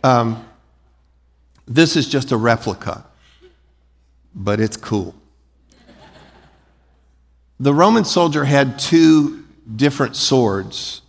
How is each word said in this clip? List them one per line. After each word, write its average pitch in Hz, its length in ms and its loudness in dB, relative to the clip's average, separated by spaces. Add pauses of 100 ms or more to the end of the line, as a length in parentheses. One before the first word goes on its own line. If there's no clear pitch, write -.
Um, 117 420 0 (1200)
this 156 300 2
is 139 140 -2
just 131 240 -2
a 117 40 0
replica, 113 680 -4 (1300)
but 101 240 -2
it's 110 160 -2
cool. 95 400 -6 (2500)
The 139 120 2
Roman 202 300 4
soldier 156 400 0
had 139 340 0
two 160 680 2 (280)
different 135 440 -2
swords. 101 920 -2